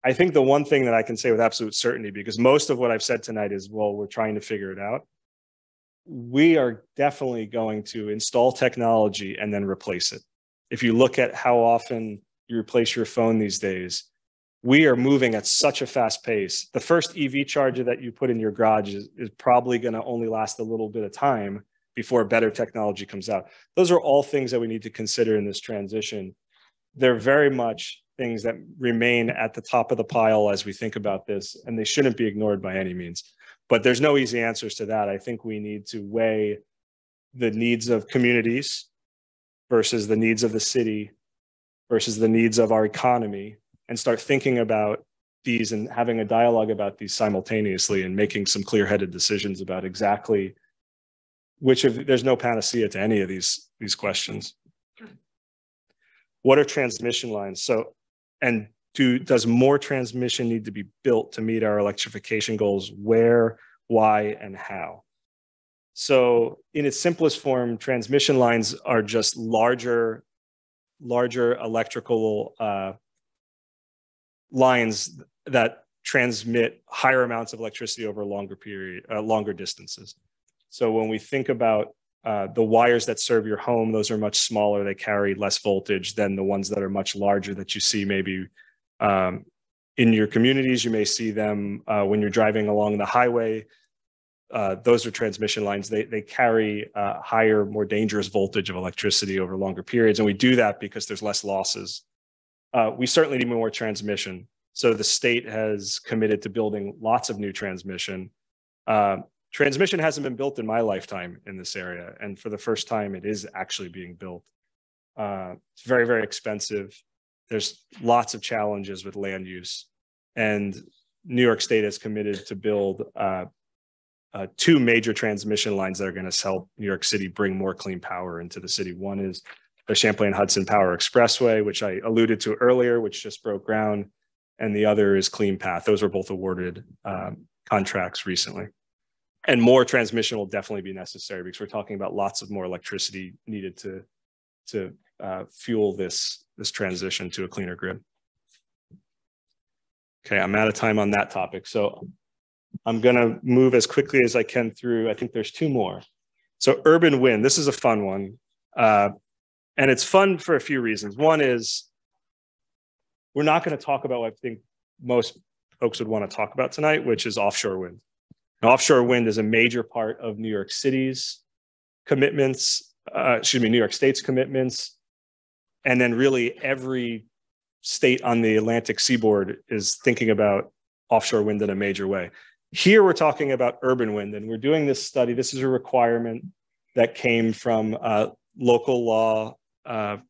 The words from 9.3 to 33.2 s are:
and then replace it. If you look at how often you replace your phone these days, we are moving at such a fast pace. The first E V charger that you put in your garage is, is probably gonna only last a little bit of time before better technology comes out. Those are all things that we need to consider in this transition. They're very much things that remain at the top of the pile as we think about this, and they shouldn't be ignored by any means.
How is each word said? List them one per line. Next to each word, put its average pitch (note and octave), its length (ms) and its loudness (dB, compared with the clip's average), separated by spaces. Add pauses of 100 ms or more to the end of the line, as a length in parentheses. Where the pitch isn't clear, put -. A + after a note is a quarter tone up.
and G#2 140 -4
then G2+ 100 -2
replace F#2+ 480 -4
it. - 100 -16 (480)
If A#2 140 -6
you A#2 80 4
look B2+ 260 4
at B2 160 2
how A#2+ 260 2
often A2+ 600 0 (280)
you A#2 80 -4
replace A2+ 360 0
your A2+ 120 -2
phone A2+ 340 2
these G2+ 200 -2
days, F#2 440 -6 (580)
we C#3 240 6
are B2+ 120 6
moving B2+ 380 4
at G#2 120 -4
such - 340 2
a B2+ 60 -4
fast A#2 380 -2
pace. G#2 480 -4
The B2 80 -2
first E3 340 0
E D3 120 -2
V C#3 180 -2
charger B2+ 400 0
that B2 160 -2
you A#2+ 100 -10
put B2+ 180 -2
in A2+ 100 0
your G#2+ 120 0
garage G#2+ 420 2
is, G2+ 140 -10 (100)
is A2 200 -10
probably B2 420 2
gonna A2+ 240 -4
only A#2 240 -4
last A2 320 -4
a A#2 40 -6
little A2 260 -4
bit A2 140 -6
of G2+ 100 -8
time G#2+ 500 -2 (320)
before A#2 300 2
better A2 260 2
technology G#2 540 -4
comes G2 240 -12
out. F#2+ 180 -4 (300)
Those F3 140 4
are F3 80 6
all C#3 240 4
things C3+ 280 -2
that B2 80 0
we A#2 80 -2
need A2+ 160 -6
to A2+ 60 -12
consider A2 480 0
in G2+ 80 0
this G2 160 -8
transition. G#2 760 -8 (600)
They're B2+ 240 4
very C#3 300 4
much A#2+ 520 -6 (160)
things A#2 260 -6
that A2+ 120 -2 (220)
remain A#2+ 520 2
at A2+ 240 -4
the A#2 80 -12
top A#2+ 300 0
of A#2+ 60 0
the A2 60 -2
pile A2 460 4
as G2 160 -2
we G2+ 80 -10
think A2+ 240 -8
about G2+ 280 -4
this, G2 400 -8
and A2+ 140 -6
they A2 40 -2
shouldn't B2+ 340 2
be A#2 100 0
ignored G#2 340 -2
by F#2+ 160 -6
any F#2 160 -4
means. F2 400 -12 (360)